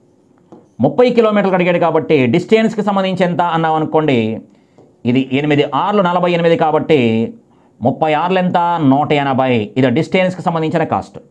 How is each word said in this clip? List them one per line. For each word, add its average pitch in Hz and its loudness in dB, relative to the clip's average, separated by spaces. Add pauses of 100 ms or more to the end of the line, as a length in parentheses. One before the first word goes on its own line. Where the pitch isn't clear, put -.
(800)
ముప్పై 240 2
కిలోమీటర్లకు 208 2
అడిగాడు 180 0
కాబట్టి 156 2
డిస్టెన్స్కి 214 0
సంబంధించి 190 -2
ఎంత 170 -2
అన్నాం 160 0
అనుకోండి, 143 0 (680)
ఇది 131 0
ఎనిమిది 143 0 (100)
ఆరులు 196 0
నలభై 175 0
ఎనిమిది 170 2
కాబట్టి 143 0 (480)
ముప్పై 135 0
ఆరులు 175 0
ఎంత? 180 0 (240)
నూట 147 2
ఎనభై. 131 0
ఇది 131 2
డిస్టెన్స్కి 180 -2
సంబంధించిన 160 -2
కాస్ట్. 107 -6 (120)